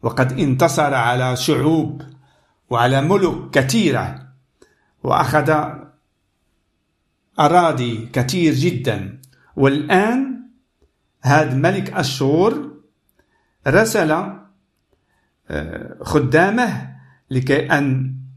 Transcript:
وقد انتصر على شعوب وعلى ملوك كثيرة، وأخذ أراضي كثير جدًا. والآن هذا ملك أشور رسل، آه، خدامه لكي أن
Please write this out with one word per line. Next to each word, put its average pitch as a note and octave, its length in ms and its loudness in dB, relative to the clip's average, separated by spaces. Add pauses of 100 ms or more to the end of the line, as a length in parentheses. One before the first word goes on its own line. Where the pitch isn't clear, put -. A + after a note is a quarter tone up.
وقد C3 380 -2
انتصر C#3+ 540 2
على B2+ 420 0
شعوب D3 680 0 (680)
وعلى B2 320 2
ملوك F3+ 560 0
كثيرة، C3 680 0 (760)
وأخذ D3 680 0 (1700)
أراضي C#3+ 720 2
كثير D#3 400 0
جدًا. A#2+ 680 -2 (340)
والآن F3+ 880 2 (800)
هذا C#3 320 2
ملك F#3 400 -2
أشور D#3 760 0 (960)
رسل، F#3 440 2 (1400)
آه، D#2 520 -8
خدامه E3+ 960 0 (360)
لكي C3+ 400 0
أن C3+ 440 0 (220)